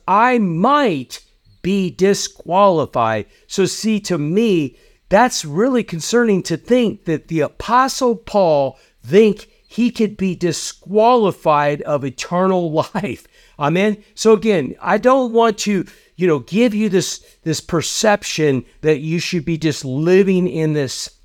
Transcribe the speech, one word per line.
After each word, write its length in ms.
I 320
might 880
be 280
disqualified. 1400
So 200
see, 340
to 180
me, 580
that's 360
really 400
concerning 600
to 120
think 480
that 240
the 120
Apostle 760
Paul 600
think 460
he 240
could 260
be 180
disqualified 1500
of 220
eternal 680
<laughs> 220
life. 320
Amen. 440
So 180
again, 480
I 180
don't 340
want 260
to, 280
you 100
know, 140
give 340
you 140
this, 360
this 180
perception 1040
that 200
you 180
should 260
be 120
just 280
living 640
in 240
this 360